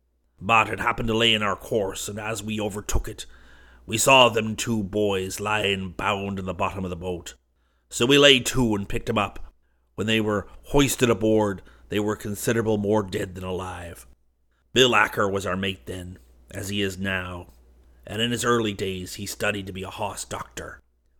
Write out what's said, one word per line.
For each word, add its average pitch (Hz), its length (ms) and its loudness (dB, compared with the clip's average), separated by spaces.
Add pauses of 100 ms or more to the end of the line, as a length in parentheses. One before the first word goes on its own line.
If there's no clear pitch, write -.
(380)
But 110 300 4
it 104 120 -6
happened 117 280 -2
to 110 60 0
lay 113 180 4
in 107 100 2
our 98 140 0
course, 98 540 -4
and 104 100 -8
as 107 220 -6
we 107 180 -4
overtook 104 480 -2
it, - 160 -12 (640)
we 110 100 -2
saw 131 320 8
them 110 260 0
two 110 280 -2
boys 98 580 -2
lying 101 520 -2
bound 98 460 -2
in 92 60 -8
the 92 80 -4
bottom 92 320 -4
of 90 60 -6
the 90 60 -6
boat. 87 380 -8 (580)
So 117 140 2
we 143 120 8
laid 139 280 8
to 117 300 0
and 98 120 -6
picked 117 220 -4
'em 110 80 -2
up. - 340 -6 (440)
When 107 100 -4
they 110 140 2
were 104 260 -2 (200)
hoisted 135 440 4
aboard, 107 500 2 (280)
they 101 100 -2
were 104 160 0
considerable 110 640 -2
more 104 260 2
dead 95 320 -6
than 92 80 -12
alive. 90 640 -8 (680)
Bill 123 220 6
Acker 107 340 4
was 98 160 -2
our 95 120 -2
mate 98 300 -4
then, 92 340 -10 (320)
as 95 160 -8
he 104 140 -2
is 92 160 -2
now, 92 500 -6 (580)
and 107 160 -6
in 117 80 0
his 120 140 -2
early 117 280 2
days 95 420 -6
he 101 120 -10
studied 104 400 -4
to 98 60 -10
be 92 100 -10
a 92 80 -10
hoss 101 340 -8
doctor. - 560 -12 (400)